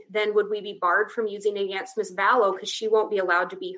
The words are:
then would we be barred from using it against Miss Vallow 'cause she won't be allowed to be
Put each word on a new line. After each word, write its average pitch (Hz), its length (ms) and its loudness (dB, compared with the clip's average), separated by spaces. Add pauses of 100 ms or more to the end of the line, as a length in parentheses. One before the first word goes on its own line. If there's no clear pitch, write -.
then 208 260 0
would 208 140 4
we 208 140 -4
be 202 180 -10
barred 185 320 2
from 226 140 -2
using 202 320 -2
it 196 60 -2
against 190 340 -6
Miss 190 160 -4
Vallow 196 440 4
'cause 196 120 -8
she - 180 -4
won't 214 220 4
be 208 80 0
allowed 180 320 0
to 190 60 -12
be 185 220 -10